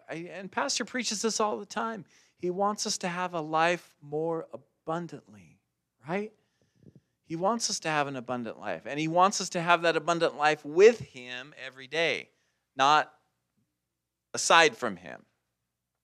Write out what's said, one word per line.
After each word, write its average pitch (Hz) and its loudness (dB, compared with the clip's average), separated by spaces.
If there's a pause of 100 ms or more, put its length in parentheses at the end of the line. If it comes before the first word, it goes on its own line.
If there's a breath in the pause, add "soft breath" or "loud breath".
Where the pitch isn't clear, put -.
I, 165 -10
and 190 -14
Pastor 262 -2
preaches 214 -4
this 220 -2
all 214 0
the 208 -12
time, 220 -8 (340 soft breath)
he 180 -4
wants 202 -2
us 208 -4
to 185 -4
have 180 -6
a 165 -4
life 160 0
more 160 -4
abundantly, 135 -10 (480)
right? 202 -4 (960)
He 160 -8
wants 208 0
us 196 -4
to 165 -4
have 147 2
an 139 -6
abundant 120 -6
life, 92 -6
and 139 -4
he 156 0
wants 180 4
us 180 -6
to 175 -4
have 170 4
that 165 2
abundant 160 0
life 151 2
with 196 8
him 127 -14 (120)
every 131 -16
day, 139 -2 (460)
not 139 4 (1200)
aside 165 6
from 101 -4
him. 64 -18 (800)